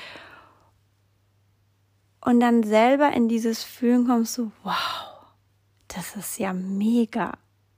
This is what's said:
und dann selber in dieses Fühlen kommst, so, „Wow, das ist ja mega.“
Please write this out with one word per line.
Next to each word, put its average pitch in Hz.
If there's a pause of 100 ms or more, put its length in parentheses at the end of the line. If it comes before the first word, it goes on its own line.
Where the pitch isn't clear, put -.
(2250)
und 240
dann 233
selber 240
in 233
dieses 226
Fühlen 240
kommst, 233
so, 226 (120)
„Wow, - (520)
das -
ist -
ja 190
mega.“ 202 (440)